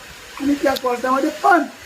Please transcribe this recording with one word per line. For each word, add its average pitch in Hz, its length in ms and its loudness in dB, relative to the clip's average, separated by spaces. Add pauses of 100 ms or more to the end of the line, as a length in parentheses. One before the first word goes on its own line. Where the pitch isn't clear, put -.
(440)
आणि 285 100 2 (100)
त्या 269 100 2
कोर्टामध्ये 262 560 0
पण 302 340 4 (220)